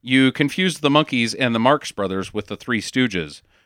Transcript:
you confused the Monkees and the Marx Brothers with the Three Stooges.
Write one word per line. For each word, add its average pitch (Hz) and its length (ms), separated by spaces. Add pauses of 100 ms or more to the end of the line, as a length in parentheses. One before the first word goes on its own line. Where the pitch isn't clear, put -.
you 131 300
confused 165 500
the 143 80
Monkees 135 480
and 123 180
the 113 40
Marx 135 320
Brothers 95 420
with 104 140
the 104 100
Three 117 240
Stooges. 95 600 (240)